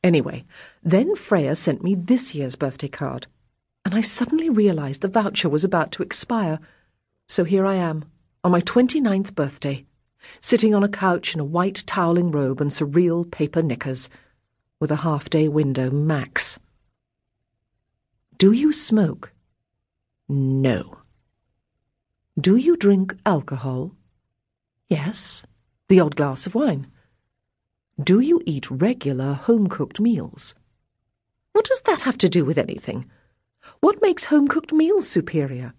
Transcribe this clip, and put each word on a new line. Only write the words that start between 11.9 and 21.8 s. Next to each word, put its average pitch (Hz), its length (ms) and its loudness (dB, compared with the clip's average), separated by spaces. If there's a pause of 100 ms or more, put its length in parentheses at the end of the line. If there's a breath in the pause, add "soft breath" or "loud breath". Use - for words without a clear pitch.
robe 135 300 -2
and 143 100 0
surreal 170 580 0
paper 160 340 -2
knickers, 131 460 -4 (680 soft breath)
with 156 140 -2
a 147 140 -2
half-day 156 420 0
window 135 420 0
max. 143 720 -2 (1800)
Do 196 140 6
you 294 200 2
smoke? - 600 0 (960)
No. 135 680 0 (1400)